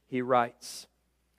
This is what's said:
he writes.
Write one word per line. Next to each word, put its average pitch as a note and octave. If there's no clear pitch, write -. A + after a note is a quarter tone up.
he B2+
writes. B2